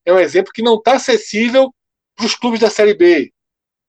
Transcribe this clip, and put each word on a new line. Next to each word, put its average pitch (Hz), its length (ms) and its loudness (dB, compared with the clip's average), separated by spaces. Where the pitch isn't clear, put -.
é 175 80 2
um 185 60 4
exemplo 170 340 -2
que 220 100 -10
não 226 180 0
tá 262 140 2
acessível 247 800 -2
pros 220 200 -6
clubes 233 240 -6
da 220 100 2
Série 208 240 0
B. 165 400 2